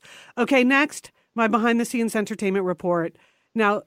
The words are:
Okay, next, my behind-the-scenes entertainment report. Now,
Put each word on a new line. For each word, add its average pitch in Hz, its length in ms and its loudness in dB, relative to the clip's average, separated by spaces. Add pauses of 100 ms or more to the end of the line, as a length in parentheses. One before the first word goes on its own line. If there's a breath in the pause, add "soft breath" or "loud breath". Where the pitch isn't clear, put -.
(360 loud breath)
Okay, 247 260 2
next, 277 480 0 (240)
my 226 140 0
behind-the-scenes 233 680 0
entertainment 196 520 -2
report. 175 500 -2 (380)
Now, 214 320 0